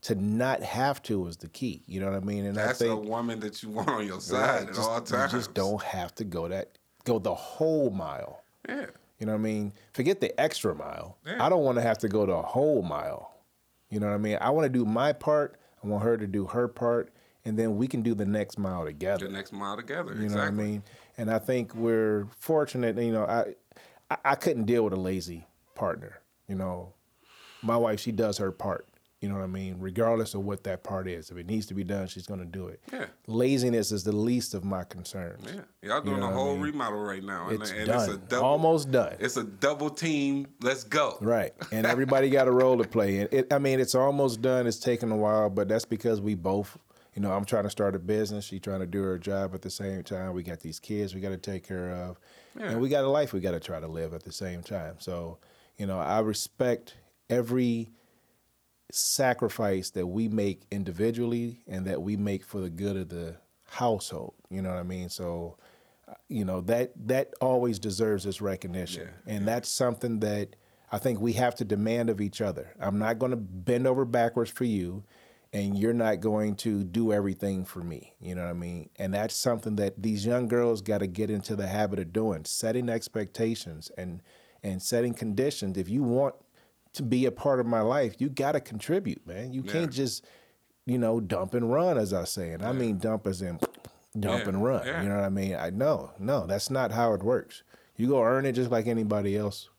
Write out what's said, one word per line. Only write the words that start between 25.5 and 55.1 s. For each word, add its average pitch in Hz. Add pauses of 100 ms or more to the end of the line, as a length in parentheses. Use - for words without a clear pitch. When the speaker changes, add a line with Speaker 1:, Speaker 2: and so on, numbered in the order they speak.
Speaker 1:
partner. - (280)
You 98
know, 92 (680)
my 117
wife, 110
she 123
does 107
her 95
part. - (320)
You 101
know 101
what 95
I -
mean? 92
Regardless 110
of 98
what 101
that 92
part 95
is. 85
If 87
it 87
needs 107
to 95
be 98
done, 95
she's 90
gonna 92
do 90
it. - (140)
Speaker 2:
Yeah. 254 (200)
Speaker 1:
Laziness 120
is 101
the 104
least 113
of 92
my 95
concerns. 90
Speaker 2:
Yeah. 190 (280)
Y'all 139
doing -
Speaker 1:
You 101
know 98
Speaker 2:
a -
Speaker 1:
what -
I -
Speaker 2:
whole 143
Speaker 1:
mean? 143
Speaker 2:
remodel 127
right 98
now. 95
Speaker 1:
It's 104
Speaker 2:
And, 107
and 107
it's 117
a 101
Speaker 1:
done. 98
Speaker 2:
double, 123
Speaker 1:
Almost 147
done. 117
Speaker 2:
it's 123
a 123
double 139
team. 143 (160)
Let's 127
go. 117
Speaker 1:
Right. 110 (200)
And 110
Speaker 2:
<laughs> -
Speaker 1:
everybody 135
got 131
a 127
role 127
to 113
play. 101
And 101
it, 135
I 143
mean, 135
it's 127
almost 131
done. 127
It's 113
taken 117
a 107
while, 107
but 98
that's 110
because 113
we 104
both, 98 (380)
you 101
know, 98
I'm 101
trying 107
to 101
start 98
a 95
business. 104
She 98
trying 95
to 92
do 92
her 95
job 98
at 92
the 92
same 95
time. 92
We 90
got 85
these 80
kids 104
we 95
gotta 95
take 92
care 90
of. 90 (360)
Speaker 2:
Yeah. 202
Speaker 1:
And 113
we 135
got 139
a 135
life 143
we 98
gotta 87
try 82
to 80
live 80
at 80
the 90
same 87
time. 80
So, 85 (380)